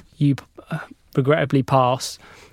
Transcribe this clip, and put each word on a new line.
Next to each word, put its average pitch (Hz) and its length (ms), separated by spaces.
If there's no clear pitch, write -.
you, 143 180
uh, 160 80
regrettably 143 460
pass? 127 560